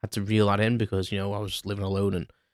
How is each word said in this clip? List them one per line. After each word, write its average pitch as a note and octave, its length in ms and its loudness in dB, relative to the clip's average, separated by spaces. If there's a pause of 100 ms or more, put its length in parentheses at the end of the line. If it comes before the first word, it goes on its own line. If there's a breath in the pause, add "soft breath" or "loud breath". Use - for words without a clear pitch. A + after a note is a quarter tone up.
had G#2+ 120 -8
to G#2 100 -2
reel G#2+ 240 4
that G2+ 140 4
in, A#2 180 2
because, G2 340 -2
you G2+ 60 -2
know, G2+ 160 -2
I G2+ 40 -4
was G2+ 280 -8
living G2+ 180 -4
alone G2 300 0
and F2 160 -4 (240)